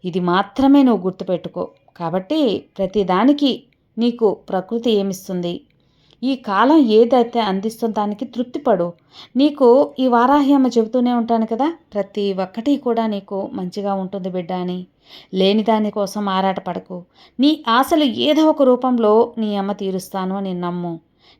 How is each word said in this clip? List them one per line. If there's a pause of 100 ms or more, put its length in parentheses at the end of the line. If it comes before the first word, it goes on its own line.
ఇది
మాత్రమే
నువ్వు
గుర్తుపెట్టుకో. (320)
కాబట్టి (360)
ప్రతిదానికి (480)
నీకు (220)
ప్రకృతి
ఏమిస్తుంది, (720)
ఈ (160)
కాలం (200)
ఏదైతే
అందిస్తుందో
దానికి
తృప్తిపడు. (480)
నీకు (320)
ఈ
వారాహి
అమ్మ
చెబుతూనే
ఉంటాను
కదా, (260)
ప్రతి (160)
ఒక్కటి
కూడా
నీకు (140)
మంచిగా
ఉంటుంది
బిడ్డ
అని. (540)
లేని
దానికోసం
ఆరాటపడకు. (440)
నీ (160)
ఆశలు (240)
ఏదో
ఒక
రూపంలో (240)
నీ
అమ్మ
తీరుస్తాను
అని
నమ్ము. (440)